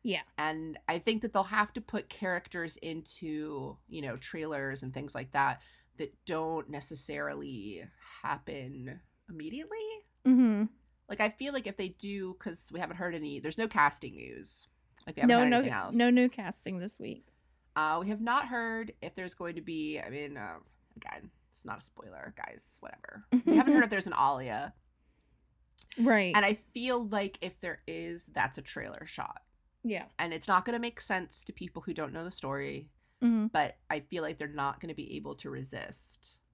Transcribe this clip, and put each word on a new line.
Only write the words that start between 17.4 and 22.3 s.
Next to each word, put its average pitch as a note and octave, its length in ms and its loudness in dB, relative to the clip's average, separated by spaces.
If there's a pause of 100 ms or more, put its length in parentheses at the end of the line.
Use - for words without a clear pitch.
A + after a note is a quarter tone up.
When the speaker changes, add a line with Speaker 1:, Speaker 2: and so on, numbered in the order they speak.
Speaker 2:
Uh, D#3 260 2
we G3 60 -2
have G#3+ 120 -4
not B3 280 2
heard A3+ 520 -4
if E3 140 -10
there's F#3 200 -8
going F3 200 -6
to E3 80 -8
be, D3+ 380 -4
I - 100 -8
mean, C#3+ 260 -8
uh, F2+ 220 -8 (380)
again, - 340 -12 (200)
it's - 140 -20
not G#2 140 -8
a - 40 -18
spoiler, - 540 -16